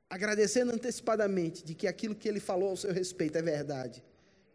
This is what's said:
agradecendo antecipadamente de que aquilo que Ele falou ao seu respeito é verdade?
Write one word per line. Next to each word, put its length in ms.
agradecendo 580
antecipadamente 920
de 100
que 140
aquilo 260
que 140
Ele 100
falou 320
ao 60
seu 160
respeito 440
é 60
verdade? 600